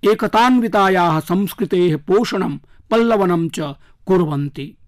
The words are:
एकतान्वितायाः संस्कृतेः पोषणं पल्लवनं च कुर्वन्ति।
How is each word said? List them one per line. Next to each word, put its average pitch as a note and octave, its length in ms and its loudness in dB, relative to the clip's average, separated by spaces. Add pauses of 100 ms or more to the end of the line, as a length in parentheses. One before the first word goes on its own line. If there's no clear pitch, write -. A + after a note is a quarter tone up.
(120)
एकतान्वितायाः G#3 1080 2
संस्कृतेः F3+ 760 -2
पोषणं F#3 600 -2 (340)
पल्लवनं G3 580 0
च - 100 -10 (460)
कुर्वन्ति। D3 720 -2 (100)